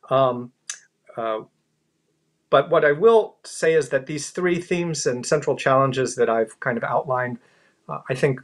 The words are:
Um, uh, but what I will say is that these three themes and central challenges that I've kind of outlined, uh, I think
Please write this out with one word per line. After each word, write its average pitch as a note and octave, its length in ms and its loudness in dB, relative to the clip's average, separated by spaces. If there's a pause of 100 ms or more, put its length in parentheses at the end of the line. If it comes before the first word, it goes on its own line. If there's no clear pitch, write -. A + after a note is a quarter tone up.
Um, B2 420 0 (640)
uh, A2+ 260 -4 (1080)
but D3 200 4
what E3 140 2
I D3 80 4
will G#3+ 520 4
say E3 300 -2
is C#3+ 160 2
that C3+ 180 -2
these D3+ 240 -8
three F3 280 -2
themes E3+ 460 -4
and B2 200 -2
central D3 300 0
challenges C3 600 0
that A#2 140 2
I've A2+ 300 -2
kind A#2+ 180 -4
of A2+ 60 -6
outlined, B2 540 -2 (500)
uh, - 120 -8 (100)
I B2+ 60 -2
think C3+ 280 0